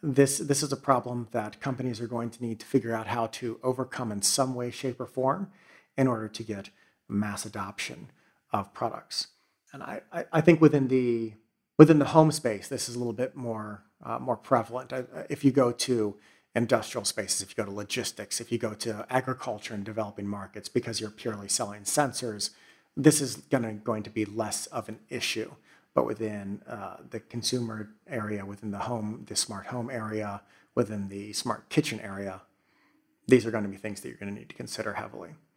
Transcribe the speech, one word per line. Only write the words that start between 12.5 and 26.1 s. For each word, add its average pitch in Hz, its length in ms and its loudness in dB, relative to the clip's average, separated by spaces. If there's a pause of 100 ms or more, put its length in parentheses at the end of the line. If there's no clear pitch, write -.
this 127 220 -4
is 120 60 -8
a 120 40 -4
little 120 140 -2
bit 123 200 -4
more, 107 520 -8 (180)
uh, 117 160 -6
more 120 180 -2
prevalent. 120 540 0
I, 127 140 -6 (240)
if 147 160 0
you 135 60 10
go 123 200 6
to 110 460 0 (380)
industrial 117 480 2
spaces, - 380 -4
if 95 80 -12
you - 60 -20
go 107 100 -2
to 98 100 -8
logistics, 104 640 -6
if 117 120 -12
you 117 80 0
go 107 160 -4
to 107 340 -6
agriculture 127 640 -4
and 101 100 -6
developing 101 440 -6
markets, 101 420 -10
because 120 320 -2
you're 107 80 -6
purely 104 380 -8
selling 104 340 -4
sensors, 117 680 -2 (440)
this 151 260 6
is 123 160 -4
gonna, 113 360 -2
going 107 300 -4
to 107 80 -14
be 110 120 0
less 104 440 -4
of 120 200 -6
an 113 120 -12 (100)
issue. 110 420 -4 (440)
But 131 100 4
within, 104 640 -6